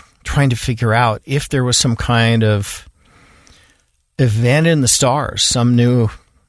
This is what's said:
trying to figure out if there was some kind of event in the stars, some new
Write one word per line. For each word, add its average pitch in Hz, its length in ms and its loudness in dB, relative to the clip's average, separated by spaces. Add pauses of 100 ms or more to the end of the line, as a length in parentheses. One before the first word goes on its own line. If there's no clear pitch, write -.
(220)
trying 139 280 0
to 120 60 -2
figure 113 380 -2
out 117 320 0
if 139 220 -6
there 131 160 -2
was 123 120 -2
some 117 200 -2
kind 117 460 0
of 107 460 -4 (1300)
event 123 480 2
in 160 140 2
the 120 80 0
stars, 135 540 0
some 123 340 2
new 120 320 2 (400)